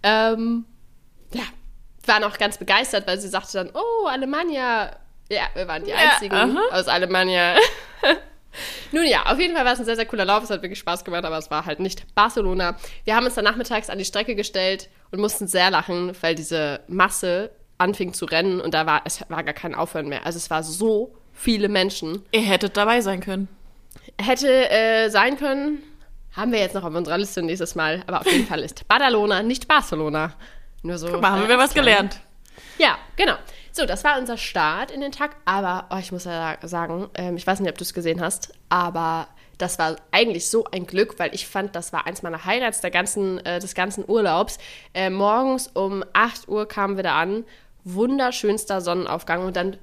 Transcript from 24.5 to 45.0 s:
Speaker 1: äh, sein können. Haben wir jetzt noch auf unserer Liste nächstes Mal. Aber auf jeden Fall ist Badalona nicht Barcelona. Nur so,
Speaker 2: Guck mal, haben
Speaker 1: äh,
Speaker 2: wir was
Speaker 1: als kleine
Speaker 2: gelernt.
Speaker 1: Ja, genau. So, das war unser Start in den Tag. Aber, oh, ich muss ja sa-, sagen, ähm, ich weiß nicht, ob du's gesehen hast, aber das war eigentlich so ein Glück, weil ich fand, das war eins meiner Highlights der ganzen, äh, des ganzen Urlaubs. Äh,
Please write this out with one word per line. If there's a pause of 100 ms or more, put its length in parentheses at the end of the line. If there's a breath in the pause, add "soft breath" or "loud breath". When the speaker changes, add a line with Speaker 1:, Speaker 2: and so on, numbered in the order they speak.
Speaker 1:
äh,
sein
können. (520 soft breath)
Haben
wir
jetzt
noch
auf
unserer
Liste
nächstes
Mal.
Aber
auf
jeden
Fall
ist
Badalona
nicht
Barcelona. (480 soft breath)
Nur
so,
Speaker 2:
Guck
mal,
haben
Speaker 1:
äh,
Speaker 2:
wir
was
Speaker 1:
als
kleine
Speaker 2:
gelernt. (600 loud breath)
Speaker 1:
Ja, (180)
genau. (380 loud breath)
So,
das
war
unser
Start
in
den
Tag. (100)
Aber,
oh,
ich
muss
ja
sa-,
sagen,
ähm,
ich
weiß
nicht,
ob
du's
gesehen
hast, (160)
aber (320 soft breath)
das
war (160)
eigentlich
so
ein
Glück,
weil
ich
fand,
das
war
eins
meiner
Highlights
der
ganzen,
äh,
des
ganzen
Urlaubs. (380 loud breath)
Äh,